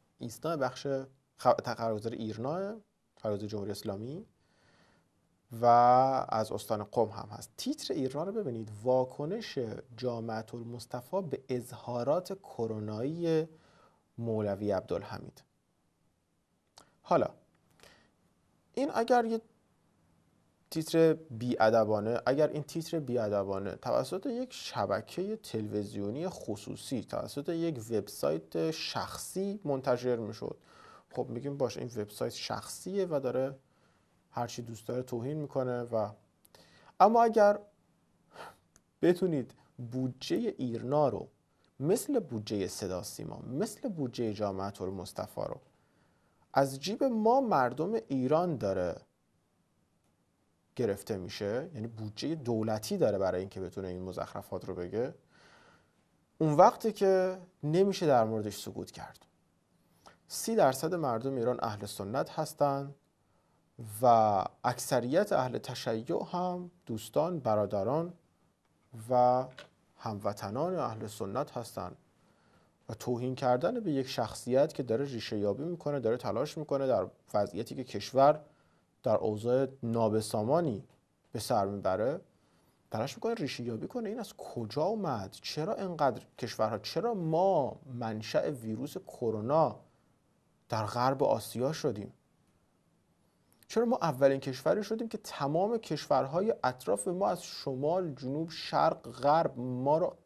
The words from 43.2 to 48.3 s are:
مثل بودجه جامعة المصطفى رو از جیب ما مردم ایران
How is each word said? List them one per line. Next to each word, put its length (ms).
مثل 360
بودجه 440
جامعة 500
المصطفى 580
رو 200
از 260
جیب 240
ما 360
مردم 520
ایران 480